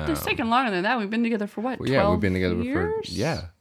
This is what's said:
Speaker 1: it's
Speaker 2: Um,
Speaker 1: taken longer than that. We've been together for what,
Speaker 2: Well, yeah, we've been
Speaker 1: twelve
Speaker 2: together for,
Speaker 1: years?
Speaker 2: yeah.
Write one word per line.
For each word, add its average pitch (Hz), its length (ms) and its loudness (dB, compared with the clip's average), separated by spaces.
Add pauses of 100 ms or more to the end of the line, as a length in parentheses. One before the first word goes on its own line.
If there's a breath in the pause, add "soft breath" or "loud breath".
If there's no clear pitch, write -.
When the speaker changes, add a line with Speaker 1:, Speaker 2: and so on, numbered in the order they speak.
Speaker 1:
it's 320 120 -2
Speaker 2:
Um, - 60 -8
Speaker 1:
taken 285 220 0
longer 247 220 2
than 180 120 0
that. 233 160 0
We've 202 100 -2
been 226 140 0
together 226 240 0
for 202 140 -10
what, 247 180 -4
Speaker 2:
Well, 123 100 -2
yeah, 139 200 4
we've 208 100 4
been 95 140 2
Speaker 1:
twelve 92 260 2
Speaker 2:
together 247 140 -2
for, 87 220 0
Speaker 1:
years? - 140 -6
Speaker 2:
yeah. 98 360 -2 (160)